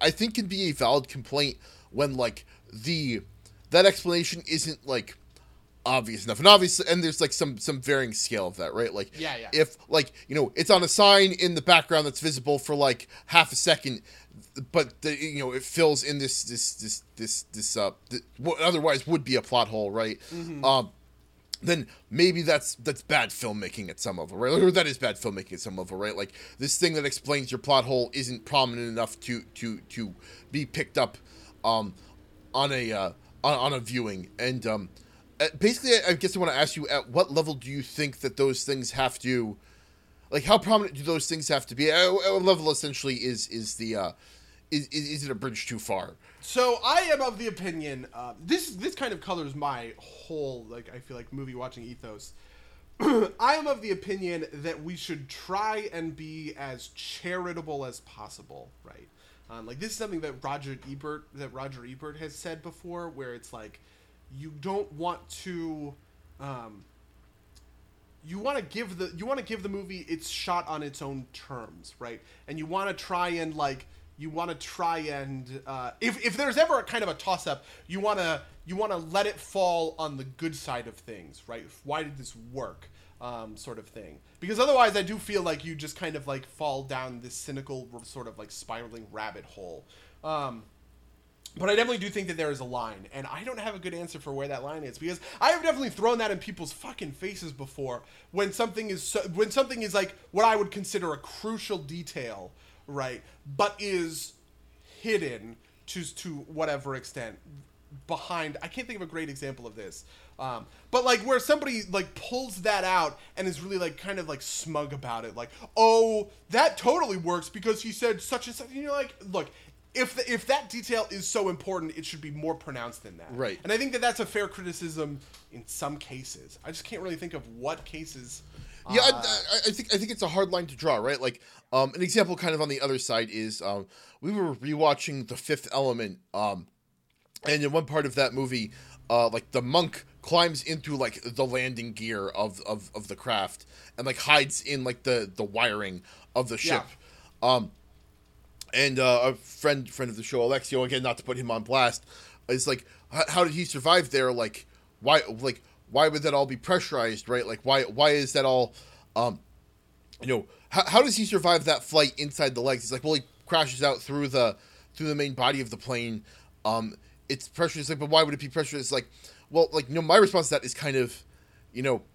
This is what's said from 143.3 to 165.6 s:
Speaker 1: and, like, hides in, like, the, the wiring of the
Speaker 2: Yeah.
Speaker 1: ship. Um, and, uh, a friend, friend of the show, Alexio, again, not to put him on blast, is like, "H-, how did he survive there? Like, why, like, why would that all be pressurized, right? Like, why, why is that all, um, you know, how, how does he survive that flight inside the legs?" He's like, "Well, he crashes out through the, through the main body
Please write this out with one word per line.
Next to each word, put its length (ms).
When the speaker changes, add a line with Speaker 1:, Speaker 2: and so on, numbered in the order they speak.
Speaker 1:
and, 100
like, 100
hides 440
in, 220
like, 200
the, 320
the 80
wiring 580
of 140
the 60
Speaker 2:
Yeah. 240
Speaker 1:
ship. 60
Um, 280
and, 260
uh, 240
a 120
friend, 540
friend 200
of 80
the 60
show, 180
Alexio, 440
again, 180
not 140
to 60
put 140
him 140
on 120
blast, 400
is 180
like, 180
"H-, 160
how 140
did 100
he 120
survive 440
there? 220
Like, 340
why, 220
like, 220
why 160
would 160
that 100
all 120
be 120
pressurized, 720
right? 160
Like, 180
why, 200
why 280
is 220
that 100
all, 300
um, 240
you 80
know, 180
how, 180
how 140
does 140
he 100
survive 400
that 180
flight 340
inside 380
the 60
legs?" 220
He's 80
like, 120
"Well, 100
he 80
crashes 380
out 180
through 280
the, 280
through 120
the 80
main 180
body 280